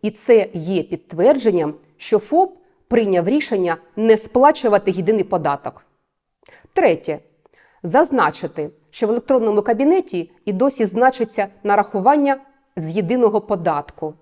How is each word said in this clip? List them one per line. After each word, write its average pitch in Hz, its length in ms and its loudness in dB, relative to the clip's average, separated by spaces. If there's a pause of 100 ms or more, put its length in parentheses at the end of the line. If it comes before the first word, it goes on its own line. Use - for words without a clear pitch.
І 208 80 -4
це 214 420 2
є 170 300 -4
підтвердженням, 180 920 0 (220)
що - 220 -2
фоп 359 380 0 (320)
прийняв 196 400 0
рішення 202 480 -2 (200)
не 220 200 4
сплачувати 226 760 2
єдиний 190 340 0
податок. 147 600 -6 (880)
Третє. 165 460 0 (640)
Зазначити, 170 880 -2 (200)
що - 160 -4
в 208 40 0
електронному 226 520 0
кабінеті 247 680 -2 (140)
і 208 80 -6
досі 233 340 0
значиться 226 600 0 (140)
нарахування 214 760 2 (400)
з 160 140 -8
єдиного 208 500 0
податку. 165 800 -6